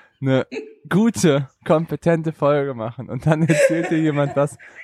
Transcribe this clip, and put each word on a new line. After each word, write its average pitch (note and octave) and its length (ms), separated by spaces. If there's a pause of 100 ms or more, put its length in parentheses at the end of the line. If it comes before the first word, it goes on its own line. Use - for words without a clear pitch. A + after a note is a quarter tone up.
(200)
eine C3 260 (420)
gute, E3 600 (180)
kompetente E3 680
Folge C#3+ 420
machen A#2 360
und B2 160
dann D#3 160
erzählt E3 480
dir D#3+ 80
jemand C#3+ 380
was C#3+ 200 (280)